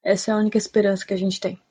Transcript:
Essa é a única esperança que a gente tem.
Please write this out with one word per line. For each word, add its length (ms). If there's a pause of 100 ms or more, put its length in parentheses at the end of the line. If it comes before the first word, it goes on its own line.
Essa 300
é 20
a 40
única 200
esperança 480
que 80
a 20
gente 240
tem. 200 (100)